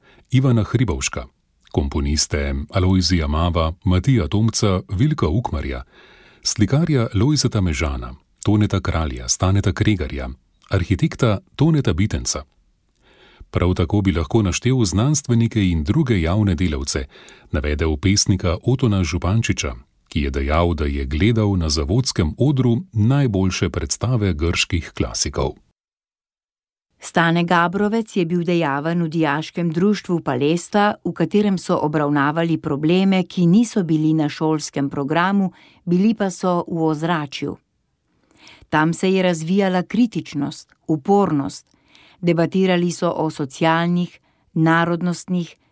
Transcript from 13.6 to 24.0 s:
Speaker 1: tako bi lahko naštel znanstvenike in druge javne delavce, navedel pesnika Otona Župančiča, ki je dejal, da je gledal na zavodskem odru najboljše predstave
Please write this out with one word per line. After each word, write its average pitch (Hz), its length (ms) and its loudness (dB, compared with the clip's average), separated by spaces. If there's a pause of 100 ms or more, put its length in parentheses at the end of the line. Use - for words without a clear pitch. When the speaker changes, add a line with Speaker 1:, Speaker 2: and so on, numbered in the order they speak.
Speaker 1:
tako 92 280 0
bi 95 100 2
lahko 85 300 0
naštel 120 420 0
znanstvenike 113 800 0
in 85 220 2
druge 117 360 2
javne 95 340 2
delavce, 73 520 -4 (440)
navedel 76 460 -2
pesnika 92 640 0
Otona 104 420 2
Župančiča, 87 720 -2 (340)
ki - 120 -4
je 69 100 -2
dejal, 73 440 0
da 78 100 -2
je 69 220 -4
gledal 101 500 2
na 82 140 0
zavodskem 80 680 -2
odru 127 420 2 (120)
najboljše 104 760 0
predstave 101 640 -2